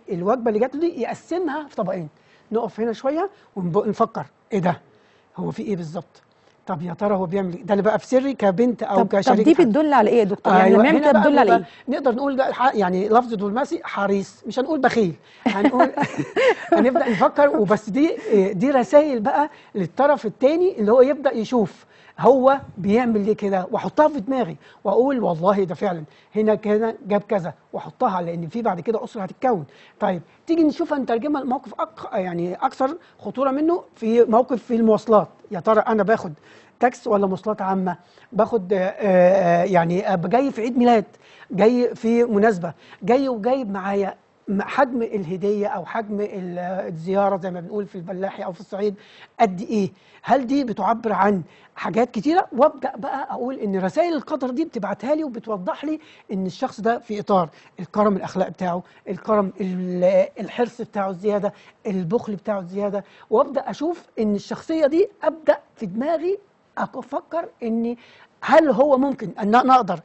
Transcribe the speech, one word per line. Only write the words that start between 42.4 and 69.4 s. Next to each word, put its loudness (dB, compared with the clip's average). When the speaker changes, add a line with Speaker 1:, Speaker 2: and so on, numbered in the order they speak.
Speaker 1:
جاي 2
وجايب -2
معايا -4
م-، -2
حجم 0
الهديه -4
او -6
حجم -6
ال-، -8
الزياره 0
زي -8
ما -8
بنقول -8
في -18
الفلاحي -10
او -8
في -20
الصعيد -6
قد 0
ايه؟ -2
هل 2
دي 0
بتعبر -2
عن 2
حاجات -2
كتيره؟ 0
وابدا 2
بقى -8
اقول -6
ان -4
رسائل 0
القدر -4
دي -4
بتبعتها -4
لي -2
وبتوضح -8
لي -6
ان -4
الشخص -8
ده -2
في -10
اطار 0
الكرم، 0
الاخلاق -4
بتاعه، -6
الكرم، -2
ال-، 0
الحرص -6
بتاعه -6
الزياده، -2
البخل -4
بتاعه -6
الزياده، -6
وابدا 0
اشوف -6
ان 0
الشخصيه -2
دي، 2
ابدا 0
في -10
دماغي -4
افكر -8
ان -4
هل 6
هو 4
ممكن -2